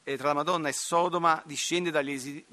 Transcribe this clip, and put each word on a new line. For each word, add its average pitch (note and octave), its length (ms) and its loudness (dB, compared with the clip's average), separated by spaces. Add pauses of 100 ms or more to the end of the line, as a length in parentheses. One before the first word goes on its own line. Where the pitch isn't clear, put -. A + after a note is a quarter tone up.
eh, C#3 140 -6
tra C3 140 0
la D3 60 4
Madonna D#3 340 0
e C3 40 -2
Sodoma E3+ 720 2
discende E3 460 -2
dagli C#3+ 200 2
esi-, C#3+ 420 -10